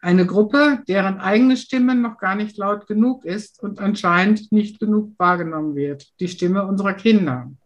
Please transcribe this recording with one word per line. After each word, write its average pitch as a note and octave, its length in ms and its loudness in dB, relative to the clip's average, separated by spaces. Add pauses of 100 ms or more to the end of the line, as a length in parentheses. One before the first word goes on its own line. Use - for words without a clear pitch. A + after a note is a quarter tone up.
Eine F3+ 240 4
Gruppe, A3+ 600 2
deren F#3+ 320 -2
eigene A#3+ 360 2
Stimme B3+ 380 0
noch A#3 240 -2
gar F#3+ 160 -4
nicht G#3 240 -6
laut G3+ 300 -4
genug A#3 360 0
ist G3 380 -10
und - 160 -10
anscheinend G3 720 2
nicht G#3 300 0
genug G#3+ 360 -2
wahrgenommen E3 600 -2
wird. C#3+ 320 -6 (100)
Die F3+ 100 -4
Stimme F#3+ 380 -2
unserer G3 280 -2
Kinder. D3 580 0 (140)